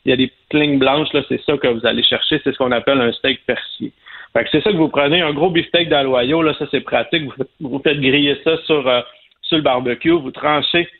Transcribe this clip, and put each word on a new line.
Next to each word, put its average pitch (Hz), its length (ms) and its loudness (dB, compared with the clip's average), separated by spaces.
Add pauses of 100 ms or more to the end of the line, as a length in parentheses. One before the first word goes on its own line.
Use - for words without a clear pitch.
Il 135 60 0
y - 20 4
a 127 60 2
des 131 100 2
petites - 260 -10
lignes 147 240 2
blanches, 135 360 2
là, 143 160 0
c'est 123 160 -4
ça 151 100 0
que 139 140 0
vous 117 160 -2
allez 117 180 0
chercher. 127 400 0
C'est 110 80 0
ce - 60 -8
qu'on 123 160 0
appelle 135 260 0
un 117 140 0
steak 131 320 -4
persillé. - 480 -6 (400)
Fait 117 100 2
que - 80 -6
c'est 151 100 2
ça 214 100 2
que 196 40 0
vous 160 140 2
prenez, 147 320 2
un 156 100 0
gros 151 180 0
beefsteak 170 380 0
d'Aloyau, 135 540 2
là, 151 180 2
ça, 151 100 -6
c'est 127 120 -2
pratique. 147 420 0
Vous 127 80 -8
faites, - 180 -8 (120)
vous 139 200 -6
faites 147 200 0
griller 139 420 2
ça 160 220 2
sur, 147 200 0
euh, 123 140 2 (420)
sur - 140 -2
le 156 80 2
barbecue, 127 460 0
vous 147 220 0
tranchez 151 580 -2 (100)